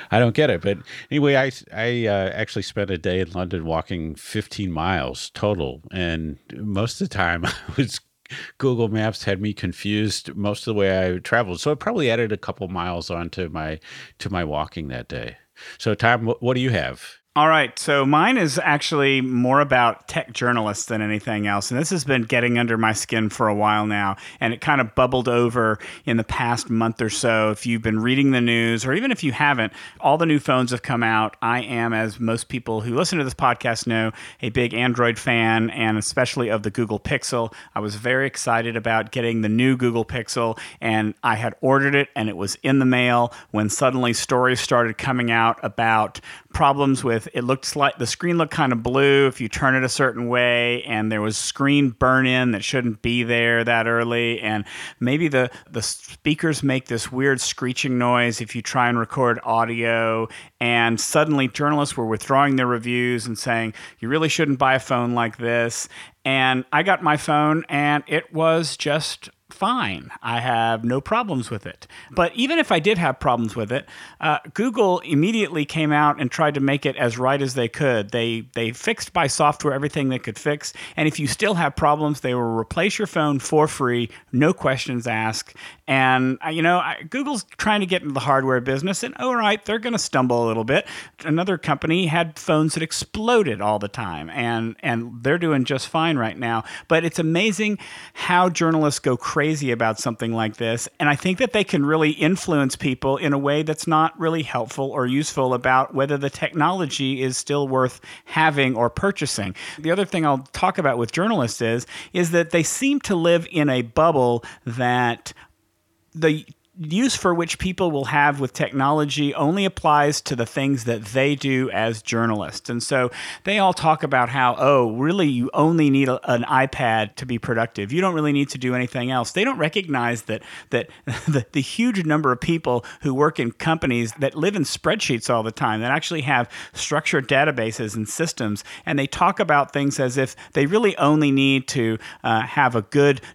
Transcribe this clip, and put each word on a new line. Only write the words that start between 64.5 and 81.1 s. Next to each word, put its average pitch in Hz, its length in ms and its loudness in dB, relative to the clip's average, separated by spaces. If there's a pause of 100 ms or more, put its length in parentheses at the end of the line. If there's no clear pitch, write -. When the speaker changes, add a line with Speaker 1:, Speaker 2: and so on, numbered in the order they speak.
Speaker 2:
buy 135 160 4
a 131 60 2
phone 120 340 0
like 113 220 -2
this." 117 520 -2 (360)
And 131 480 2
I 151 100 2
got 180 200 0
my 151 140 4
phone, 151 520 0
and 147 380 0
it - 260 -4
was 160 440 0
just - 520 -4 (200)
fine. 190 640 -2 (140)
I 117 160 -2
have 113 420 0
no 123 180 0
problems 196 500 -2
with 107 160 -8
it. - 200 -16 (240)
But 170 240 2
even 277 240 2
if 294 140 2
I 170 80 4
did 196 180 2
have 151 220 0
problems 120 340 0
with 110 160 -4
it, 131 180 -4 (320)
uh, 151 180 0 (160)
Google 208 440 2
immediately 170 640 0
came 156 280 0
out 147 280 4
and 127 120 -2
tried 151 220 2
to 139 60 -2
make 139 240 0
it 139 120 0
as 117 200 0
right 131 240 2
as 131 140 -2
they 120 140 0
could. 113 420 0
They, 117 440 -2
they 117 180 -2
fixed - 400 -6
by 165 160 2
software 147 440 0
everything 139 360 -2
they 127 100 -2
could 113 180 -8
fix. - 360 -4 (240)
And 156 100 2
if 151 140 0